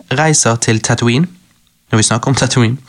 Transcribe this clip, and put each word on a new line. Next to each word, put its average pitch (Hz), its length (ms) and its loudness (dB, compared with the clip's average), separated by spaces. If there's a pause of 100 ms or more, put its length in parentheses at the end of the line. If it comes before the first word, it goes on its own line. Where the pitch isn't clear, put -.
(100)
reiser 139 460 0
til 110 240 -2
Tatooine, 120 460 0 (680)
når 127 60 2
vi 143 40 2
snakker - 260 -2
om 135 60 2
Tatooine, 123 440 0 (100)